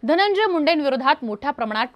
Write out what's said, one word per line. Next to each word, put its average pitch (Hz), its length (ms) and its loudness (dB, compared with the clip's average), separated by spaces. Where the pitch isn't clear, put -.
धनंजय 392 420 2
मुंडेंविरोधात 285 800 0
मोठ्या 220 260 -6
प्रमाणात 226 460 -2